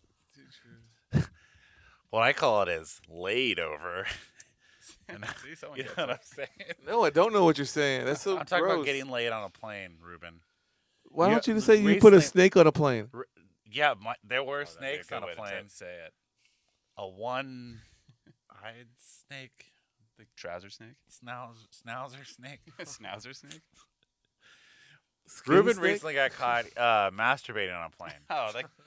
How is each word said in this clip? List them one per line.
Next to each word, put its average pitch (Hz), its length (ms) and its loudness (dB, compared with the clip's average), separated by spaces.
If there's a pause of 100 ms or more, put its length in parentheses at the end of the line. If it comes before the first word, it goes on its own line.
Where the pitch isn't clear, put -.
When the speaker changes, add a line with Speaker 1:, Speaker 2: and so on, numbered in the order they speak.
(360)
Speaker 1:
Too 139 60 -20 (200)
true. - 680 -6
Speaker 2:
<laughs> - 840 -20
What 110 100 -2
I 123 120 2
call 113 280 0
it 90 80 -2
is 82 400 -10
laid 95 500 -4
over. 85 520 -8
<laughs> - 960 -20
And 104 160 -16 (100)
Speaker 3:
<laughs> - 80 -20
See, 147 120 -18
someone 147 240 -18
Speaker 2:
you 131 60 -10
Speaker 3:
gets - 120 -14
Speaker 2:
know 135 80 -4
what 123 60 -8
Speaker 3:
it. - 20 -4
Speaker 2:
I'm 117 60 -14 (160)
saying? 165 400 -14 (100)
Speaker 1:
No, 214 200 0
I 151 40 4
don't 180 240 2
know 202 100 4
what 165 140 6
you're 143 80 -4
saying. 131 400 -2
That's 135 160 -4
so 190 160 -4
Speaker 2:
I'm 147 80 -6
talking 180 200 -2
Speaker 1:
gross. 190 100 0
Speaker 2:
about 151 100 -4
getting 139 240 -4
laid 120 220 -4
on 110 120 -8
a 95 60 -12
plane, 98 500 -16
Ruben. 85 420 -20 (640)
Speaker 1:
Why 165 220 0
Speaker 2:
You 208 60 4
Speaker 1:
don't 226 140 2
you 226 80 0
just 214 100 -2
say 220 120 8
you 202 220 4
put 208 140 12
a 190 40 12
Speaker 2:
recently 165 40 10 (220)
Speaker 1:
snake 196 140 6
on 165 100 10
a 151 40 4
plane? 123 400 -2
Speaker 2:
Re-, 123 140 -14 (460)
yeah, 135 280 0
my, 110 140 -8 (100)
there 123 200 -4
were 143 180 -8
Speaker 3:
Oh, 143 40 -10
that'd - 140 -20
be 135 60 -12
a 135 40 -8 (140)
Speaker 2:
snakes - 40 -20
Speaker 3:
good - 80 -12
Speaker 2:
on 110 80 -10
a - 40 -12
Speaker 3:
way 87 60 -12
to 82 80 -18
Speaker 2:
plane. 101 280 -12
Speaker 3:
say - 160 -20 (200)
it. 80 80 -20 (840)
Speaker 2:
A 104 80 -12
one-eyed 120 1800 -16 (400)
snake. 131 460 -20 (440)
Speaker 3:
The 117 60 -20 (140)
trouser 90 320 -14
snake? 113 260 -20 (160)
Speaker 2:
Schnauz-, 120 560 -18 (180)
schnauzer 131 400 -14
snake. - 440 -20
Speaker 3:
<laughs> - 100 -20
Schnauzer 107 560 -14
snake? - 260 -20 (1700)
Speaker 1:
Skinny - 300 2
Speaker 2:
Ruben 220 160 4
Speaker 1:
snake? 185 100 -6
Speaker 2:
recently 160 300 -2
got 135 180 0
caught, 120 340 -2 (120)
uh, 113 340 2
masturbating 107 680 -4
on 82 100 -12
a - 20 -14
plane. 80 300 -18
Speaker 3:
<laughs> 73 100 -20
Oh, 127 240 -6
that 127 120 -10 (220)